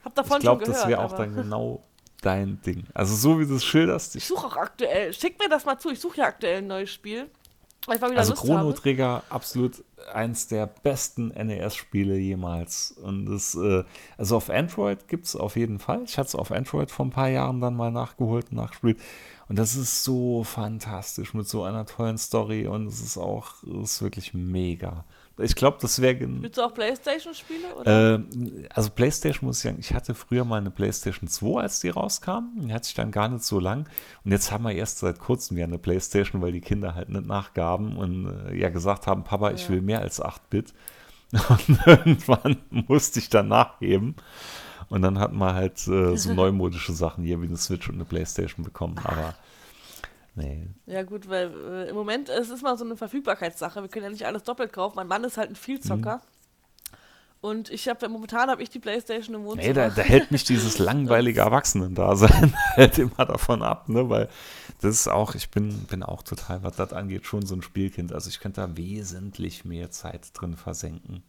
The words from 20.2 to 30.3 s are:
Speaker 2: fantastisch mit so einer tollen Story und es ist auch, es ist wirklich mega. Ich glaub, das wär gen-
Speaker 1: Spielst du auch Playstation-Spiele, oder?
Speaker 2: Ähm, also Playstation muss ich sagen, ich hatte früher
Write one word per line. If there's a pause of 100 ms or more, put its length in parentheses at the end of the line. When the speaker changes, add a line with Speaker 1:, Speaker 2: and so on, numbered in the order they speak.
Speaker 2:
fantastisch
mit
so
einer
tollen
Story
und
es
ist
auch,
es
ist
wirklich
mega. (340)
Ich
glaub,
das
wär
gen-
Speaker 1:
Spielst
du
auch
Playstation-Spiele,
oder? (100)
Speaker 2:
Ähm, (100)
also
Playstation
muss
ich
sagen,
ich
hatte
früher